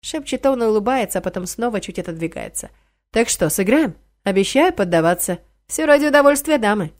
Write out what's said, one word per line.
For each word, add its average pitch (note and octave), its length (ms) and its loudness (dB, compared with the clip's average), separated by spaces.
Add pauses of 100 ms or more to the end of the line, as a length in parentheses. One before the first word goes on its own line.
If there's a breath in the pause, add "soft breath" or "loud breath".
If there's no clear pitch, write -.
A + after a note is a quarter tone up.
шепчет C#4+ 440 -8
он C4 160 2
и A#3 40 2
улыбается, G#3+ 540 0
а - 20 -16
потом F3+ 240 -6
снова A3+ 340 -4
чуть - 180 -12
отодвигается. - 720 -10 (420)
"Так A#3 160 2
что, - 200 0
сыграем? G#3 460 2 (280)
Обещаю G3 500 2
поддаваться. F3 680 0 (280)
Все D#4 200 -4
ради D4 200 6
удовольствия C#4+ 520 4
дамы. G#3 420 0